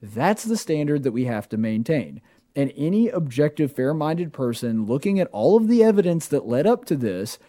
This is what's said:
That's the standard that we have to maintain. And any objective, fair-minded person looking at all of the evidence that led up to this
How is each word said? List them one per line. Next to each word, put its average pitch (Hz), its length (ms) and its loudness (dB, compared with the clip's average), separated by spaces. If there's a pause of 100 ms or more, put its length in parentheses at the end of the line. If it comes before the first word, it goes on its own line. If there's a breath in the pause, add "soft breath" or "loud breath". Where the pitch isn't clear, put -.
That's 135 420 -2
the 226 120 -2
standard 147 480 -2
that 127 80 -2
we 123 140 -2
have 110 240 -6
to 110 60 -6
maintain. 110 640 -2 (360 soft breath)
And 139 200 0
any 196 320 0
objective, 147 600 -2
fair-minded 156 600 -2
person 117 540 -4
looking 185 340 0
at 170 100 0
all 131 260 4
of 220 120 4
the 233 160 6
evidence 180 420 2
that 135 220 -2
led 127 180 2
up 240 200 0
to 160 100 0
this 101 420 -4 (100)